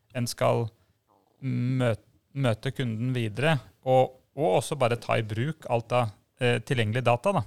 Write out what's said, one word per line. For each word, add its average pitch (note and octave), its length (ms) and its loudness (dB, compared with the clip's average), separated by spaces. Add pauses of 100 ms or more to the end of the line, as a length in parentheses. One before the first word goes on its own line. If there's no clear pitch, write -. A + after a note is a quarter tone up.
(160)
en A#2+ 120 -2
skal A#2+ 400 0 (720)
mø-, B2 560 0 (400)
møte C3+ 400 0
kunden B2 400 -2
videre, B2 420 0 (260)
og, B2+ 320 4 (200)
og D#3+ 260 2
også - 180 -6
bare A#2 200 2
ta A2+ 200 -2
i A2 80 -4
bruk A2+ 420 -6
alt A#2+ 260 -2
av, A#2+ 180 0 (260)
eh, A#2+ 260 2
tilgjengelig A#2+ 400 0
data, A#2+ 300 2
da. C3+ 120 0